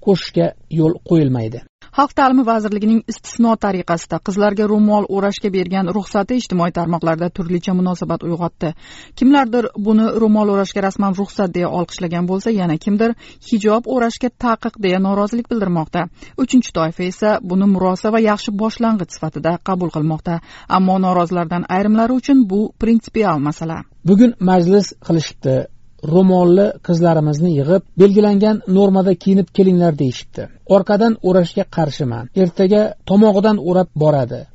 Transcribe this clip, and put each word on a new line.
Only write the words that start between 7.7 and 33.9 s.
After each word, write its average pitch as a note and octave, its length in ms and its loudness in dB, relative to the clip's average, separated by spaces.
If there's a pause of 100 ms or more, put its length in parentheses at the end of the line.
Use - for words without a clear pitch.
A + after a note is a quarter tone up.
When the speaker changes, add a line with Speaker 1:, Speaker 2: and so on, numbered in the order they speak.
Speaker 2:
munosabat F3+ 480 -4
uyg'otdi. E3+ 420 -6 (480)
Kimlardir B3 480 2 (220)
buni A3 180 4 (160)
ro'mol G#3+ 320 2
o'rashga G3 340 -2
rasman G3 320 -2
ruxsat G3+ 360 -4
deya F3 220 -2
olqishlagan F3 540 -6
bo'lsa, G3 180 -4 (120)
yana E3+ 220 -2
kimdir G#3+ 280 0 (380)
hijob G#3+ 340 0 (100)
o'rashga A#3 360 -2 (160)
taqiq A3+ 300 -2 (100)
deya F3+ 220 2
norozilik G#3 440 -2
bildirmoqda. F3+ 500 -2 (420)
Uchinchi B3+ 340 0
toifa E3 340 -4
esa G#3+ 180 -2 (200)
buni F#3+ 240 2
murosa F#3 400 -2
va A3+ 60 2 (100)
yaxshi G#3 220 -4 (100)
boshlang'ich A3 540 -2
sifatida D#3 360 -6 (160)
qabul F3+ 280 -4
qilmoqda. D#3+ 400 -4 (420)
Ammo F#3 180 2 (100)
norozilardan F3 580 -2 (120)
ayrimlari G#3+ 440 2
uchun C#4 180 2 (140)
bu G3 80 0 (220)
prinsipial A3 560 0 (100)
masala. D#3+ 300 -8 (320)
Speaker 1:
Bugun A3+ 300 6
majlis F#3 480 2 (200)
qilishibdi. C#3+ 480 -2 (580)
Ro'molli F#3 520 4 (220)
qizlarimizni E3 680 0
yig'ib, D#3+ 260 0 (180)
belgilangan G#3 560 4 (200)
normada F#3+ 360 4 (100)
kiyinib G3 240 2 (100)
kelinglar F3+ 440 4
deyishibdi. B2 420 -6 (320)
Orqadan G#3 380 2 (140)
o'rashga F3+ 380 0 (120)
qarshiman. B2 520 -4 (140)
Ertaga G3 400 2 (260)
tomog'idan G#3 480 4 (120)
o'rab F3+ 200 0 (140)